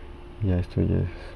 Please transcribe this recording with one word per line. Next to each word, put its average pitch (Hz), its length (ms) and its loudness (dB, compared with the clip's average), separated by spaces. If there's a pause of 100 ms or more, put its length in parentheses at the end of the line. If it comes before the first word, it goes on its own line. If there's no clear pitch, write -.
(440)
Ya 92 160 4
esto - 220 0
ya 90 160 4
es 92 120 2 (260)